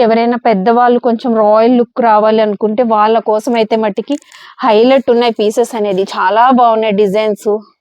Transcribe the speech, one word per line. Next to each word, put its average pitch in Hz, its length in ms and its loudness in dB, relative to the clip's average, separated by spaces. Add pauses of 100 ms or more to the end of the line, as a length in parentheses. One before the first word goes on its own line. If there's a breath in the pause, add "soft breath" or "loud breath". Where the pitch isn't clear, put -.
ఎవరైనా 233 320 0 (100)
పెద్దవాళ్ళు 233 600 2
కొంచెం 233 240 -2 (100)
రాయల్ 226 380 2
లుక్ 240 300 -4
రావాలి 214 360 2
అనుకుంటే 214 380 -4 (120)
వాళ్ళ 214 200 0 (140)
కోసం 214 320 -2
అయితే 226 240 -2
మట్టికి 214 320 -6 (480 loud breath)
హైలైట్ 247 480 2
ఉన్నాయి 233 280 0
పీసెస్ 220 380 -2
అనేది. 196 260 -2 (100)
చాలా 208 280 0 (180)
బాగున్నాయి 220 400 0
డిజైన్స్ 208 480 -2 (320)